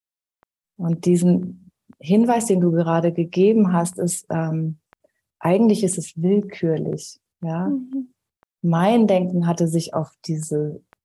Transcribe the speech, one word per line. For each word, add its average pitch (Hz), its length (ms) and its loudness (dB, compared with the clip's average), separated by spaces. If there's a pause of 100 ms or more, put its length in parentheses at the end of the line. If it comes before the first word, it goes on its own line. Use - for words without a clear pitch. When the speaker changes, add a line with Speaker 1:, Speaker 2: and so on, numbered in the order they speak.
(760)
Speaker 1:
und 165 280 -4
diesen 180 680 0 (280)
Hinweis, 226 480 2
den 190 140 2
du 175 120 2
gerade 165 400 0
gegeben 185 600 2
hast, 170 260 -2
ist, 175 320 -4
ähm, 160 480 -4 (600)
eigentlich 208 460 2
ist 175 140 -2
es 160 220 -10
willkürlich. 165 1000 -2 (220)
Ja? 170 260 -4
Speaker 2:
Mhm. 262 440 -6 (500)
Speaker 1:
Mein 190 440 2
Denken 180 400 0
hatte 170 220 0
sich 160 260 -4
auf 156 200 -6 (120)
diese 151 560 -6 (220)